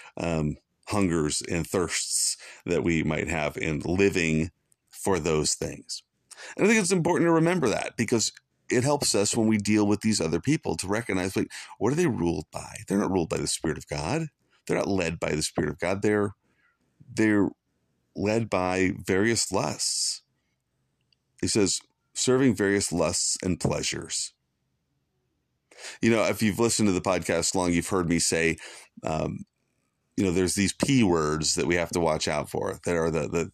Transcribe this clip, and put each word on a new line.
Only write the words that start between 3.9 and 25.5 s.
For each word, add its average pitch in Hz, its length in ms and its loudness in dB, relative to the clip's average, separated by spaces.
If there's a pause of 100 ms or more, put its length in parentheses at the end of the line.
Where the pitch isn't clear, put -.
for - 300 -2
those 78 380 0
things. - 480 -10 (520)
And - 100 2
I 202 40 6
think 226 100 4
it's 180 120 0
important 170 360 2
to 170 40 4
remember 165 380 2
that - 280 -4
because 113 340 0 (380)
it 117 140 2
helps 139 320 0
us 104 200 0
when 113 120 4
we 110 100 4
deal 104 300 2
with 104 140 0
these 107 200 0
other 80 180 0
people 113 380 -2
to 92 100 -8
recognize, 95 480 -2
like, 104 160 -2 (280)
what 107 120 2
are 147 60 -2
they 175 100 2
ruled 85 440 -2
by? 73 360 -14
They're 98 120 0
not 95 120 0
ruled 87 180 0
by 82 80 -2
the 76 100 -4
Spirit 78 320 -2
of - 80 -16
God. 98 400 -4 (400)
They're - 100 0
not - 100 -2
led 85 320 -2
by 82 120 -2
the 78 120 -2
Spirit - 280 -4
of 87 80 -10
God. 98 240 -2
They're, 104 320 2 (760)
they're 107 380 4 (680)
led 107 300 0
by 92 440 2 (120)
various 107 460 2
lusts. - 720 -2 (1160)
He - 60 -4
says, 98 360 2 (340)
"Serving 127 400 4
various 101 360 2
lusts 85 520 0
and 90 160 -2
pleasures." - 760 -4 (1700)